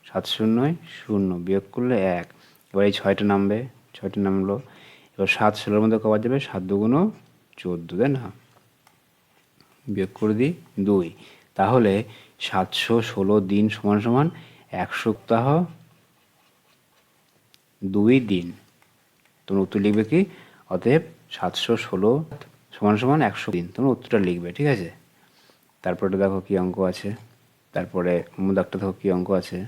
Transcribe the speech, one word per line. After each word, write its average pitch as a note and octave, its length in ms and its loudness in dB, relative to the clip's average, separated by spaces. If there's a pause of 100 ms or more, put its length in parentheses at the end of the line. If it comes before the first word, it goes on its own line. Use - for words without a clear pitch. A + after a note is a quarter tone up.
সাত F#2 200 -6
শূন্যয় A#2+ 500 0 (220)
শূন্য, G2 380 0
বিয়োগ F#2+ 360 -2
করলে B2 240 0 (100)
এক। F2 220 0 (460)
এবার G2 120 4
এই G2+ 60 4
ছয়টা G2 340 0
নামবে, G2+ 420 0 (260)
ছয়টা G2 280 -6
নামলো। G2 340 0 (640)
এবার G2 100 2
সাত G#2+ 280 2
ষোলোর G#2 260 0
মধ্যে A2 220 2
কবার G#2+ 180 2
যাবে? B2+ 180 0
সাত F#2+ 240 -8
দুগুণ A2+ 460 2 (480)
চোদ্দো, F2 400 -6
তাই B2 120 2
না? B2+ 220 -4 (1600)
বিয়োগ F#2+ 260 -4
করে G#2+ 200 0
দিই C3 200 0 (260)
দুই। F#2+ 320 2 (440)
তাহলে G#2+ 480 4 (360)
সাতশো G#2+ 640 -2
ষোলো G#2 380 0
দিন G2+ 300 2
সমান G#2 300 0
সমান B2 300 2 (420)
এক F#2 220 -6
সপ্তাহ A#2+ 720 0 (2250)
দুই G#2 340 4
দিন। F#2 320 -2 (960)
তোমরা G2 140 0
উত্তর G#2+ 180 -2
লিখবে G#2 240 2
কি? E3+ 220 2 (440)
অতএব A#2 320 2 (300)
সাতশো - 460 -2
ষোলো A2+ 480 0 (460)
সমান G#2 260 2
সমান C#3 240 4
একশো G#2+ 300 -2
দিন। F2 240 -4
তোমরা C3 160 2
উত্তরটা - 280 0
লিখবে, F2 320 -2
ঠিক - 160 -2
আছে? G2 240 -2 (920)
তারপরে F#2 360 -2
দেখো G2 300 0
কী G2 100 0
অঙ্ক F#2 220 -2
আছে, F#2+ 340 -2 (580)
তারপরে F2 520 -2 (160)
মূল F#2+ 180 0
একটা F#2+ 220 -4
দেখো F#2+ 220 -4
কী G2 100 0
অঙ্ক F2+ 200 -2
আছে। F#2 360 -4